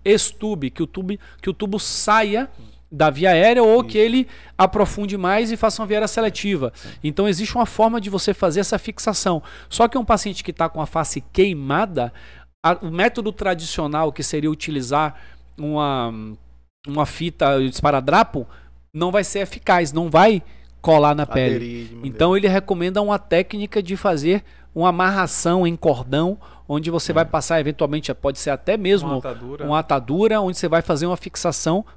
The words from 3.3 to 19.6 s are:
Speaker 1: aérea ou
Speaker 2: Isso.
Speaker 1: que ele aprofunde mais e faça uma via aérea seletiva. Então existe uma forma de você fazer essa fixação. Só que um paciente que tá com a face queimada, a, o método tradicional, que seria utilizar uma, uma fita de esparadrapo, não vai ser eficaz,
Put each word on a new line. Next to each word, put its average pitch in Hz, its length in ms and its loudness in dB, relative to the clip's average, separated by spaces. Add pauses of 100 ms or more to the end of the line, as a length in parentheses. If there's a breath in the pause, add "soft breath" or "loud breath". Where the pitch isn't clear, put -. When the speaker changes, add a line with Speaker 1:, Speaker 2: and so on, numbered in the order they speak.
Speaker 1:
aérea 220 320 6
ou 226 180 8
Speaker 2:
Isso. 240 100 0
Speaker 1:
que 214 80 -2
ele 233 280 4 (320 loud breath)
aprofunde 202 580 2
mais 208 360 0
e 220 40 -4
faça 220 240 0
uma 220 60 -6
via 208 120 0
aérea 214 100 0
seletiva. 196 640 -2 (320 loud breath)
Então 190 240 0
existe 196 260 -2
uma 233 120 0
forma 226 340 2
de 196 100 -8
você 190 240 -2
fazer 180 260 0
essa 196 180 -2
fixação. - 640 -2 (260 loud breath)
Só 233 200 2
que 247 80 -4
um 240 80 -2
paciente 202 380 0
que 175 100 -10
tá 165 160 0
com 160 140 -8
a 139 40 -4
face 156 360 -4 (100)
queimada, 156 800 0 (500 loud breath)
a, 170 200 2
o 170 80 -8
método 214 420 -2
tradicional, 160 800 -2
que 151 100 -8
seria 151 280 -2
utilizar 147 680 -2 (400 soft breath)
uma, 143 560 -4 (720)
uma 143 200 -2
fita 151 520 0
de 131 100 2
esparadrapo, 143 800 0 (460 soft breath)
não 175 180 -2
vai 190 140 2
ser 202 160 -4
eficaz, 180 520 0